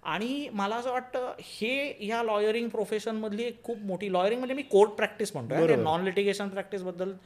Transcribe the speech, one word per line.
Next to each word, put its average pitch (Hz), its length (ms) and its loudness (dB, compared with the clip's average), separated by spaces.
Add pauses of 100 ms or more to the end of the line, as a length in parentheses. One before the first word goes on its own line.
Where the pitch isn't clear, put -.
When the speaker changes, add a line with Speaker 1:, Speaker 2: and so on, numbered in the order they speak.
Speaker 1:
आणि 240 500 -4
मला 202 220 0
असं 240 160 -4
वाटतं 247 480 -4
हे 262 600 -4
ह्या 226 240 -2
लॉयरिंग 220 460 2
प्रोफेशनमधली 220 760 -2
एक 233 200 -8
खूप 233 140 -6
मोठी, 190 360 -4
लॉयरिंग 202 260 2
म्हणजे 254 160 -4
मी 285 60 -4
कोर्ट 208 280 6
प्रॅक्टिस 208 460 -2
म्हणतोय, 127 220 -2
Speaker 2:
बरोबर. 156 260 6
Speaker 1:
नॉन 165 200 2
लिटिगेशन 196 460 0
प्रॅक्टिसबद्दल 190 640 -6 (120)